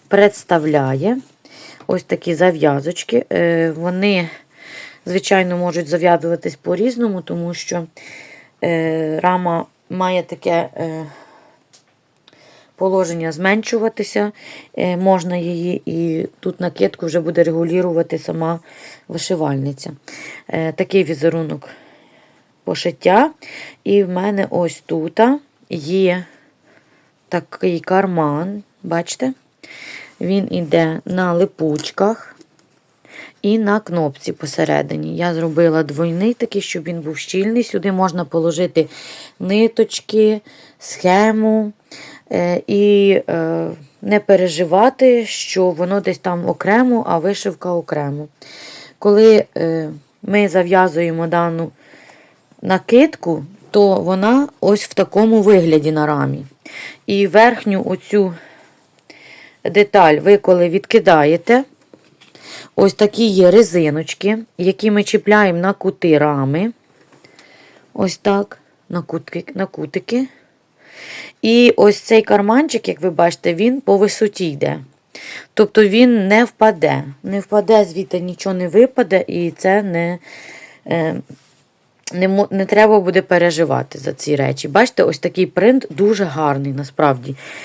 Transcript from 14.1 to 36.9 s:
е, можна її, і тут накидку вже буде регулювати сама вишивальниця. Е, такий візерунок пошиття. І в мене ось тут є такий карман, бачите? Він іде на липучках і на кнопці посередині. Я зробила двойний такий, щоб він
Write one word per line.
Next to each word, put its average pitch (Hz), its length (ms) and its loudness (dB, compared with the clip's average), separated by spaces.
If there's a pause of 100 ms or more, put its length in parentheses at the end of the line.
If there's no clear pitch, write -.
е, 180 200 -2
можна 180 400 0
її, 175 500 -6
і 165 420 -6 (120)
тут 185 200 -8
накидку 180 460 -4
вже 165 140 -2
буде 165 220 2
регулювати 165 760 -2
сама 165 420 -6 (480)
вишивальниця. 143 840 -4 (560)
Е, 160 240 -4
такий 190 320 0
візерунок 156 640 -4 (960)
пошиття. 185 640 2 (540)
І 202 200 2
в 175 40 -4
мене 196 420 -2
ось 170 360 -4
тут 165 340 -4 (500)
є 180 540 -2 (1040)
такий 175 520 -4
карман, 185 800 -2 (200)
бачите? 175 500 -6 (880)
Він 190 300 -2
іде 165 540 0
на 185 280 -2
липучках 170 1040 -4 (1080)
і 214 160 0
на 208 220 0
кнопці 160 520 -4
посередині. 156 840 -4
Я 170 180 -2
зробила 160 480 2
двойний 170 520 -2
такий, 202 280 -4
щоб 170 200 -8
він 170 180 -8